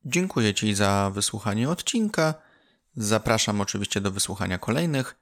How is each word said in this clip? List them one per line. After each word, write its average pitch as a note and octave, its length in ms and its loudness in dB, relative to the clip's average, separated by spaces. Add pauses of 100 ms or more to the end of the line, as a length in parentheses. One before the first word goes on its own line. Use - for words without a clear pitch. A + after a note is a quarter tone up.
Dziękuję C3 500 2
ci G#2+ 200 0
za G2 400 4
wysłuchanie G#2+ 560 -2
odcinka. F3 640 0 (640)
Zapraszam G#2+ 640 2
oczywiście G2+ 400 -2
do G2 100 -2
wysłuchania F#2+ 480 -4
kolejnych C#3+ 640 -2